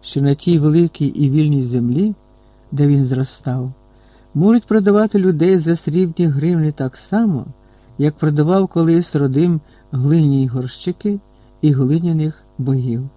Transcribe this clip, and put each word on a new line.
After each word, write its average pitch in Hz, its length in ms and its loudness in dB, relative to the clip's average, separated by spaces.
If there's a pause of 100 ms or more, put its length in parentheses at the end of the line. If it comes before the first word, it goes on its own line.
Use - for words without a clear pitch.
що - 200 -6
на 139 140 2
тій 170 240 0
великій 151 460 0
і 139 240 0
вільній 147 320 2
землі, 127 540 -2 (560)
де 143 160 0
він 139 180 2
зростав, 131 680 -6 (600)
можуть 214 320 2
продавати 208 540 2
людей 185 380 2
за 165 180 0
срібні 170 500 -2
гривні 151 460 0
так 135 260 -6
само, 202 480 -2 (520)
як 151 180 -2
продавав 160 520 0
колись 165 480 0
родим 151 460 0 (300)
глиняні 139 560 2
горщики 151 720 -6 (420)
і 151 100 2
глиняних 156 720 -2 (140)
богів. 131 600 -4